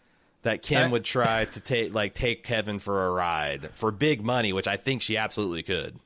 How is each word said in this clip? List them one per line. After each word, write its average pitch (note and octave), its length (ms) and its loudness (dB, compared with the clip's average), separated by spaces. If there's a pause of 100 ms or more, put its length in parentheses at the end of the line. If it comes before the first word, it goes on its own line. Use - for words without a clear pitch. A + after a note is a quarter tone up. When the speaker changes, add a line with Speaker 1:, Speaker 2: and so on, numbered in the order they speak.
(420)
Speaker 1:
that A2 220 -2
Kim C#3+ 220 2
Speaker 2:
I - 60 4
Speaker 1:
would A#2 140 2
try A2+ 400 2
to - 140 -6
take, A2+ 340 -2
like, G#2 220 -2
take A#2 280 -2
Kevin G#2+ 360 -2
for G2 280 0
a F#2 40 2
ride D#2 600 0
for A2 180 0
big A2+ 320 2
money, A#2 280 2
which F#2+ 160 0
I G2+ 100 0
think C3 260 -2
she G#2+ 120 0
absolutely G#2 460 0
could. E2 440 -4